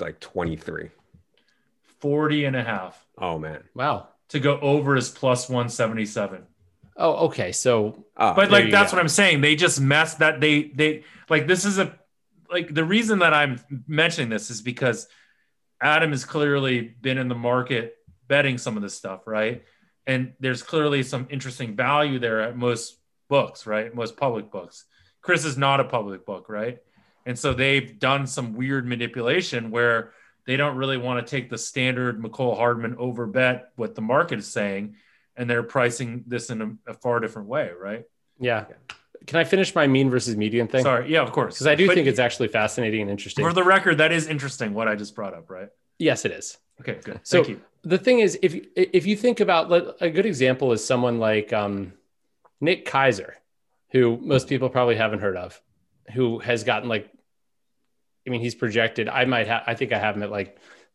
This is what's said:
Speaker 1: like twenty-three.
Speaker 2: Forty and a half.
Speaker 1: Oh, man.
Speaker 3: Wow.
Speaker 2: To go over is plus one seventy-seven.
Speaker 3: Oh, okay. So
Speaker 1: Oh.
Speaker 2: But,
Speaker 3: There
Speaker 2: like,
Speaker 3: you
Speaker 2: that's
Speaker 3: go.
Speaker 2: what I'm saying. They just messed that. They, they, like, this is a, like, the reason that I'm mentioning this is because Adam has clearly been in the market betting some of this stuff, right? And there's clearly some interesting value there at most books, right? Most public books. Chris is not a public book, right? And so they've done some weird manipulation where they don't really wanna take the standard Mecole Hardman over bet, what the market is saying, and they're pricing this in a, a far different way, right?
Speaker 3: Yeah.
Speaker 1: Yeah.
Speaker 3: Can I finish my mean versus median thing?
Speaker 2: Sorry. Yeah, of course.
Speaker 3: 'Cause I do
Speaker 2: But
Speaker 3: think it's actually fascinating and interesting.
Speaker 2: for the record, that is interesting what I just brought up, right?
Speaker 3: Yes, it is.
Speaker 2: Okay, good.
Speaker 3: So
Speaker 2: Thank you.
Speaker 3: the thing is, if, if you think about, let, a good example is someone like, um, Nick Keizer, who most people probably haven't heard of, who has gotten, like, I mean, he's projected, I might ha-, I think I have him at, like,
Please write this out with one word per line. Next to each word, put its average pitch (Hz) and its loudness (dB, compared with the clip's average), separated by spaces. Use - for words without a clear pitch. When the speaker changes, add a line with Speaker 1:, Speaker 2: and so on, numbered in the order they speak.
Speaker 1:
like 80 -10
twenty-three. 82 -8
Speaker 2:
Forty 147 0
and 131 -2
a 120 -2
half. 95 -8
Speaker 1:
Oh, 85 -6
man. 78 -10
Speaker 3:
Wow. 123 -4
Speaker 2:
To 147 -4
go 139 0
over 139 2
is 123 0
plus 127 -2
one 123 -2
seventy-seven. 110 -4
Speaker 3:
Oh, 165 0
okay. 95 -4
So 110 0
Speaker 1:
Oh. 104 4
Speaker 2:
But, 196 6
Speaker 3:
There 202 10
Speaker 2:
like, 196 8
Speaker 3:
you - 2
Speaker 2:
that's 202 6
Speaker 3:
go. 180 0
Speaker 2:
what 185 4
I'm 165 2
saying. 175 4
They 151 6
just 160 2
messed 151 2
that. 156 2
They, 151 2
they, 151 -2
like, 143 2
this 180 2
is 196 0
a, 180 -2
like, 175 -6
the 160 2
reason 208 2
that 165 8
I'm 143 2
mentioning 156 0
this 110 -6
is 107 -12
because 123 -2
Adam 151 2
has 135 -4
clearly 139 0
been 131 -4
in 127 -2
the 123 -4
market 120 -2
betting 139 2
some 113 -6
of 104 -4
this 98 -8
stuff, 95 -12
right? 110 -2
And 131 -2
there's 127 -4
clearly 147 0
some 131 -8
interesting 127 -10
value 139 2
there 113 -2
at 117 -4
most 120 -2
books, - 0
right? 110 -4
Most 117 -6
public 113 -4
books. - -16
Chris 165 0
is 143 -4
not 139 2
a 131 2
public 101 -6
book, 92 -12
right? 110 -8
And 123 -8
so 139 0
they've 135 0
done 135 0
some 120 -8
weird 131 -4
manipulation 120 -2
where 117 0
they 131 -2
don't 143 0
really 135 -2
wanna 123 -4
take 127 -6
the 113 -8
standard 127 -2
Mecole 113 -2
Hardman 117 0
over 120 -6
bet, 127 0
what 110 -6
the 113 -10
market 127 0
is 104 -12
saying, 101 -6
and 123 -8
they're 120 0
pricing 120 -2
this 120 -6
in 110 -8
a, 120 -16
a 110 -12
far 120 -2
different 107 -8
way, 127 -4
right? 101 -10
Speaker 3:
Yeah. 117 -2
Speaker 1:
Yeah. - -20
Speaker 3:
Can 156 0
I 165 4
finish 190 2
my 156 4
mean 135 4
versus 117 0
median 107 0
thing? 131 2
Speaker 2:
Sorry. 131 2
Yeah, 160 4
of 117 -2
course. - -2
Speaker 3:
'Cause 135 0
I 151 6
do 175 4
Speaker 2:
But 180 6
Speaker 3:
think 156 4
it's 127 2
actually 120 0
fascinating 110 0
and 101 -4
interesting. 101 -4
Speaker 2:
for 170 2
the 185 2
record, 185 4
that 156 6
is 165 0
interesting 135 -6
what 110 -2
I 107 0
just 104 -10
brought 98 -10
up, 82 -20
right? 95 -16
Speaker 3:
Yes, 147 0
it 95 -2
is. - -14
Speaker 2:
Okay, 123 -10
good. 104 -14
Speaker 3:
So 175 4
Speaker 2:
Thank 147 4
you. 104 -10
Speaker 3:
the 175 0
thing 247 4
is, 196 2
if, 165 0
if 180 2
you 208 2
think 233 0
about, 175 2
let, 175 2
a 175 0
good 165 0
example 131 2
is 110 0
someone 120 0
like, 110 0
um, 101 -2
Nick 165 0
Keizer, 127 2
who 120 4
most 131 0
people 131 0
probably 123 2
haven't 107 0
heard 98 -2
of, 90 -12
who 117 -2
has 113 -2
gotten, 117 -2
like, 110 -4
I 127 -8
mean, 123 -4
he's 120 -6
projected, 113 0
I 127 0
might 120 0
ha-, 113 -2
I 117 -2
think 117 -4
I 107 0
have 104 -2
him 104 -4
at, 104 -6
like, 101 -6